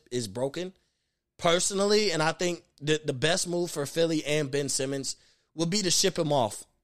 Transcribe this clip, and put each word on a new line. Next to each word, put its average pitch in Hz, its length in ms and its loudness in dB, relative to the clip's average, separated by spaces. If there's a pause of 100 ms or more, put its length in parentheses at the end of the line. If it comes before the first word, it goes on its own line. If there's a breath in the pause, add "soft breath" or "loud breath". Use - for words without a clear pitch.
(120)
is 120 160 -4
broken, 139 460 -6 (640)
personally, 196 720 2
and 160 100 0
I 160 100 4
think 175 320 -2 (180)
that 151 240 0
the 147 80 -2
best 156 340 0
move 175 240 -2
for 147 140 -4
Philly 160 400 0
and 147 260 0
Ben 143 180 -2
Simmons 135 460 -4 (400 soft breath)
would 165 140 -2
be 208 120 0
to 180 100 0
ship - 280 2
him 156 120 0
off. 123 320 0 (200)